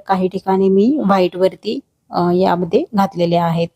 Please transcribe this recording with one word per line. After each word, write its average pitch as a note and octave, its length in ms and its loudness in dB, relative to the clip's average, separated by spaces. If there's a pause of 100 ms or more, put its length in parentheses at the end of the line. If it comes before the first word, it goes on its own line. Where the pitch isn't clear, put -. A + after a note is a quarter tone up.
काही F#3 200 0
ठिकाणी F#3+ 420 0
मी G#3+ 360 2
व्हाईटवरती, F#3+ 760 0 (300)
अ, F3 220 0
यामध्ये F3+ 520 0 (120)
घातलेले F3 400 -2
आहेत. E3+ 400 0